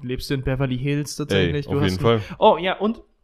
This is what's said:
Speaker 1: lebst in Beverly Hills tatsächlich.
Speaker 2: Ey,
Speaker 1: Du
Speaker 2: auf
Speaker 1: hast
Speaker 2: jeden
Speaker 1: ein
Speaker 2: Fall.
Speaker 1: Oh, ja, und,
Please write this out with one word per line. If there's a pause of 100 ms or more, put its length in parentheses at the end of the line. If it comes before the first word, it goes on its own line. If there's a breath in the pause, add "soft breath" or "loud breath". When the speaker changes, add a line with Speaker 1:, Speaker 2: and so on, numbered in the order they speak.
Speaker 1:
lebst
in
Beverly
Hills
tatsächlich.
Speaker 2:
Ey,
Speaker 1:
Du
Speaker 2:
auf
Speaker 1:
hast
Speaker 2:
jeden
Speaker 1:
ein
Speaker 2:
Fall.
Speaker 1:
Oh,
ja,
und, (220)